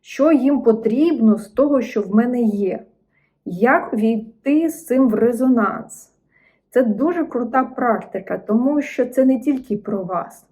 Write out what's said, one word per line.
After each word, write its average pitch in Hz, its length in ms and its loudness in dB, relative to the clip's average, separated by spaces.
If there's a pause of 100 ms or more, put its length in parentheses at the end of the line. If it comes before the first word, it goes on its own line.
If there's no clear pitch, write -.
Що 302 320 0
їм 269 300 2
потрібно 226 760 2
з - 100 -12
того, 277 340 0
що 214 200 -4
в 185 120 -6
мене 247 280 2
є? 202 400 -2 (640)
Як 240 500 0
війти 233 720 0
з - 180 -10
цим 262 220 2
в 214 60 0
резонанс? 233 1000 0 (580)
Це 254 120 2
дуже 285 420 0
крута 247 400 -2
практика, 208 720 -4
тому 262 440 0
що - 240 -4
це 262 180 0
не 262 160 2
тільки 262 360 -4
про 202 260 -6
вас. 175 500 -8